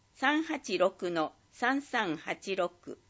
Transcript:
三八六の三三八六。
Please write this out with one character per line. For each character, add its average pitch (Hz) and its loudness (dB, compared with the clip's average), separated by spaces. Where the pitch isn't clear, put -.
三 302 2
八 269 -4
六 185 2
の 165 0
三 262 0
三 202 -2
八 - -6
六。 175 -4